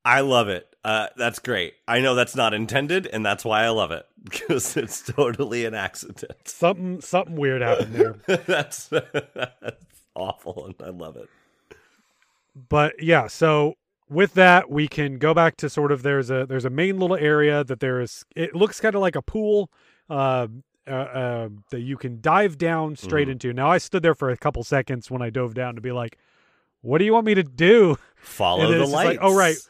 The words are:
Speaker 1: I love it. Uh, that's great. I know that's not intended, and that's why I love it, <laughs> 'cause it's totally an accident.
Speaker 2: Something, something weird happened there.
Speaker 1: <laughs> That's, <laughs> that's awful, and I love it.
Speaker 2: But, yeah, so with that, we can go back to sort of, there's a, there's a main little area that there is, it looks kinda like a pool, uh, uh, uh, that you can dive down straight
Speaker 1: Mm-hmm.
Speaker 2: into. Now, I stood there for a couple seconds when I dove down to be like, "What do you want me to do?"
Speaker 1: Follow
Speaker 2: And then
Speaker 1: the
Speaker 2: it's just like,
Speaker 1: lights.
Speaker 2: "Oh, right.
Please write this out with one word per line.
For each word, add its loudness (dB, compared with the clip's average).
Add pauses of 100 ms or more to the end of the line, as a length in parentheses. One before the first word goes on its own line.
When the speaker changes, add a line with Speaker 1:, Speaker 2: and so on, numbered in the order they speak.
Speaker 1:
I 4
love 2
it. -8 (100)
Uh, -2
that's -2
great. -6 (120)
I 2
know 2
that's 0
not 0
intended, -2
and -6
that's -2
why 2
I 2
love 0
it, -10 (120)
<laughs> -20
'cause -4
it's -6
totally -2
an -6
accident. -12
Speaker 2:
Something, -4
something -4
weird -2
happened -2
there. 2 (120)
Speaker 1:
<laughs> - (220)
That's, -4
<laughs> -
that's -8 (300)
awful, -10
and -16
I -14
love -16
it. -20 (1300)
Speaker 2:
But, -2
yeah, 2
so 2 (340)
with 0
that, 6
we -2
can -6
go 2
back 4
to -6
sort 0
of, -2
there's 0
a, -2
there's -4
a -4
main 0
little 0
area 2
that -8
there -2
is, -8 (120)
it -4
looks 0
kinda 0
like 0
a -6
pool, -2 (400)
uh, 0 (400)
uh, -10
uh, -6 (220)
that -6
you -8
can -10
dive 2
down -2
straight -2
Speaker 1:
Mm-hmm. -4
Speaker 2:
into. -6
Now, 0
I 6
stood -4
there 4
for -4
a -2
couple -4
seconds -4
when -6
I -4
dove -4
down -6
to -14
be -8
like, -8 (640)
"What 2
do 4
you 4
want 4
me 4
to 4
do?" 6 (180)
Speaker 1:
Follow 0
Speaker 2:
And 6
then 4
Speaker 1:
the 4
Speaker 2:
it's 0
just 2
like, 0
Speaker 1:
lights. -
Speaker 2:
"Oh, 6
right. 4 (120)